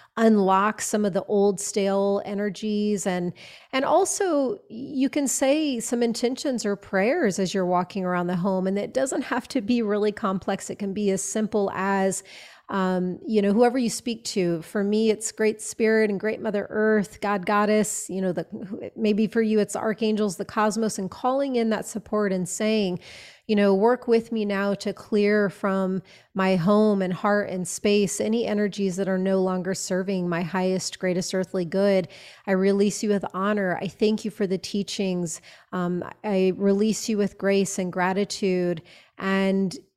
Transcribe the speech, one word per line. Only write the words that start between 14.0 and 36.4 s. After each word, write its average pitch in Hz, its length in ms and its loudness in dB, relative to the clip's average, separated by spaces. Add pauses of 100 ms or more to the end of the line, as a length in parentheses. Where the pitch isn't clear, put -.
to. 175 380 -2
For 208 200 -6
me, 214 280 2
it's 214 240 -2
Great 214 280 0
Spirit 220 480 2
and 202 80 -2
Great 214 240 -4
Mother 208 280 -2
Earth, 214 500 2
God, 202 260 -2
Goddess, 208 640 2
you 185 120 -4
know, 185 100 0
the, 170 140 -4 (500)
maybe 214 320 2
for 226 140 0
you, 214 180 2
it's 202 160 0
archangels, 214 640 -2
the 196 80 -8
cosmos, 214 520 -2
and 190 140 -6
calling 262 460 -2
in 226 140 2
that 208 140 -2
support 208 460 -2
and 185 160 -2
saying, 214 520 0 (480)
you 214 100 2
know, 202 180 6
"Work 233 320 2
with 226 240 2
me 220 140 -2
now 202 300 0
to 196 180 -4
clear 208 560 2
from 190 520 -2 (320)
my 190 220 2
home 208 460 4
and 185 100 -2
heart 208 380 0
and 180 180 -6
space 208 540 0
any 220 240 0
energies 202 500 -2
that 190 140 -2
are 190 80 0
no 190 240 2
longer 185 320 -2
serving 185 560 -2
my 170 120 -2
highest, 185 560 -2
greatest 185 380 -2
earthly 185 300 -2
good. 190 420 2 (400)
I 202 40 0
release 196 520 2
you 214 60 0
with 202 240 0
honor. 196 480 0
I 185 80 -4
thank 214 340 0
you 208 80 -4
for 202 160 -4
the 185 100 -2
teachings. 185 840 -4 (320)
Um, 180 320 -2 (180)
I 190 320 2